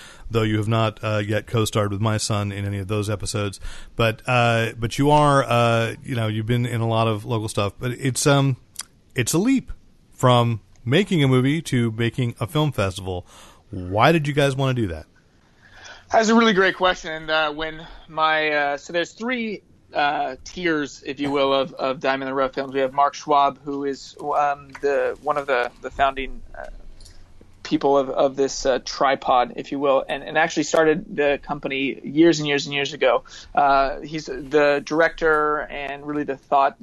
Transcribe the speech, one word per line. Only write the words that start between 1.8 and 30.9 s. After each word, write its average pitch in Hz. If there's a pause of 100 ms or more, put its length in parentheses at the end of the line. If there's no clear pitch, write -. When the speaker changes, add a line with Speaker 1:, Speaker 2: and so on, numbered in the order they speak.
Speaker 1:
with 101
my 110
son 104
in 98
any 101
of 95
those 104
episodes. 101 (380)
But, 113
uh, 117
but 113
you 139
are, 147
uh, 117 (100)
you -
know, 113
you've 110
been 120
in 113
a 113
lot 113
of 107
local 113
stuff. 101
But 123
it's, 123
um, 139 (580)
it's 120
a 160
leap 247 (400)
from 120 (240)
making 156
a -
movie 131
to 117
making 117
a 113
film 151
festival. 95 (440)
Why 98
did 151
you 143
guys 139
wanna 131
do 117
that? 78 (1040)
Speaker 2:
That's 226
a 226
really 226
great 185
question. 180
And, 160
uh, 156
when 156 (220)
my, 156
uh, 143
so -
there's 170
three, 226 (320)
uh, 143
tiers, 156
if 135
you 143
will, 139
of, 135
of 131
Diamond 135
in 135
the 131
Rough 135
films. 135
We 135
have 131
Mark 143
Schwab, 143
who 143
is, 139
um, 143 (100)
the, 127
one 147
of 139
the, 123 (120)
the 127
founding, 131 (180)
uh, - (1000)
people 143
of, 131
of 139
this, 135
uh, 123
tripod, 131
if -
you 139
will, 135
and, 143
and 156
actually 160
started 156